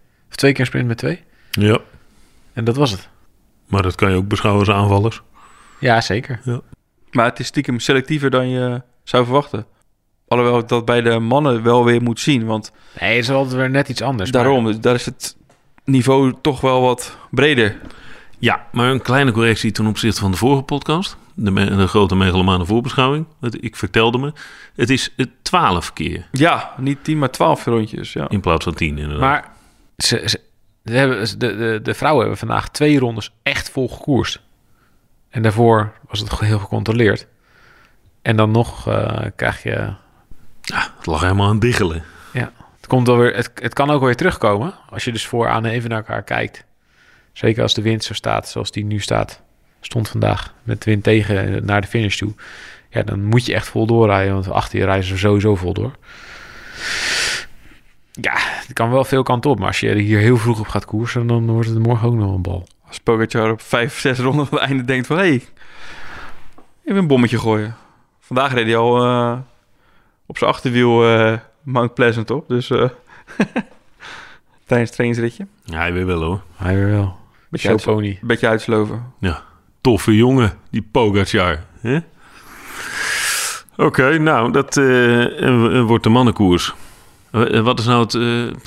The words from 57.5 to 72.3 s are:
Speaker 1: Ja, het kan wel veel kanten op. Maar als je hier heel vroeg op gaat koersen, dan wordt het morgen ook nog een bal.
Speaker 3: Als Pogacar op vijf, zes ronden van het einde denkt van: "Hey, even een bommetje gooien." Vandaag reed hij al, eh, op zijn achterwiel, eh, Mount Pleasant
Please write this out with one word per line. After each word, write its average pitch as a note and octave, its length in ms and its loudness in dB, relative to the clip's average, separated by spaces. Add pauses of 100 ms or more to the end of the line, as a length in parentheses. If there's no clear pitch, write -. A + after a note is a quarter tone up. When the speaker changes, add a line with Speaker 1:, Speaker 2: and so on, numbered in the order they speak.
Speaker 1:
Ja, - 240 -4
het - 360 -6
kan A#2 180 -2
wel C3 140 2
veel C3+ 180 2
kanten B2 280 0
op. A2+ 80 2
Maar G2 100 -2
als - 120 -2
je A2 140 0
hier G#2 240 2
heel A#2 180 4
vroeg A2+ 240 0
op G#2+ 80 -8
gaat - 160 -4
koersen, A#2 420 -4
dan A#2 200 0
wordt A2+ 220 0
het A2+ 100 -2
morgen A#2 300 2
ook A#2+ 60 2
nog G2+ 200 0
een F#2 80 -2
bal. F2+ 240 -6 (220)
Speaker 3:
Als - 120 -16
Pogacar A2+ 500 2
op A2 120 -4
vijf, A#2+ 380 -2
zes C3 180 0
ronden C3 280 0
van D3 120 -4
het - 100 0
einde C3 160 -2
denkt B2+ 220 -2
van: D3+ 100 -2
"Hey, F#3 140 2 (1500)
even D4+ 120 -2
een F3+ 100 2
bommetje A#2+ 320 4
gooien." A2 380 -2 (440)
Vandaag C3 320 -2
reed A#2 140 0
hij A2+ 100 2
al, A#2+ 280 2
eh, A#2+ 340 0 (880)
op - 120 -14
zijn A#2 120 2
achterwiel, A#2+ 540 2
eh, A2+ 340 4 (240)
Mount B2 320 -2
Pleasant A#2 360 0